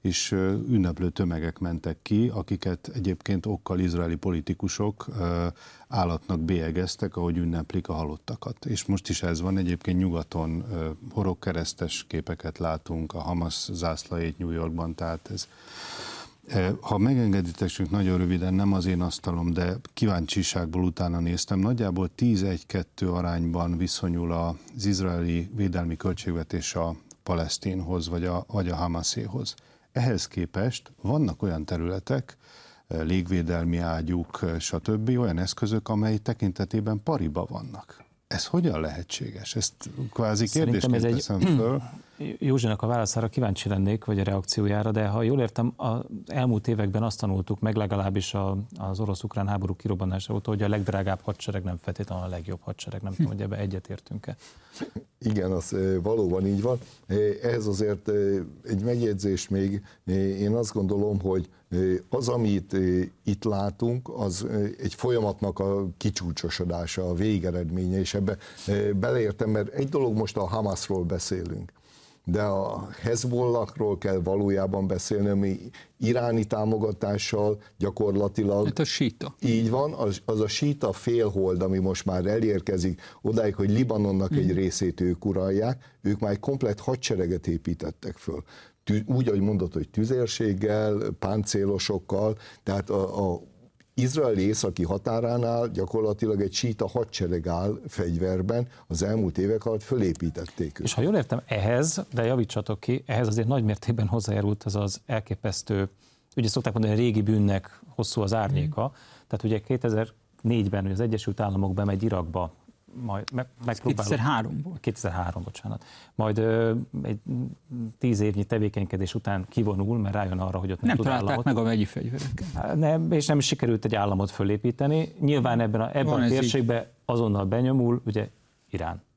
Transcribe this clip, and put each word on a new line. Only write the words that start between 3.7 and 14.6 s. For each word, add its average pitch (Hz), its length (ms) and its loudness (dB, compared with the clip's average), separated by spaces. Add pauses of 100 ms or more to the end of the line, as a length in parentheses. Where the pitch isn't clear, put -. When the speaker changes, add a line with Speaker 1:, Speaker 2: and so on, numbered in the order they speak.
Speaker 1:
izraeli 85 380 2
politikusok, 95 920 -2 (120)
ö, 87 280 0 (420)
állatnak 87 520 0
bélyegeztek, 85 760 -2
ahogy 85 200 0
ünneplik 82 520 -2
a - 40 -4
halottakat. 78 760 -8
És 120 180 -4
most 95 240 -2
is - 140 -2
ez 85 180 0
van, 95 180 0
egyébként 90 400 0
nyugaton, 82 720 -2
ö, 80 180 -4 (200)
horogkeresztes 87 1000 -2
képeket 80 500 -6
látunk, 80 560 -4
a 85 40 -6
Hamas 85 540 -4
zászlajét 82 680 -4
New 85 120 -4
Yorkban, 82 440 -4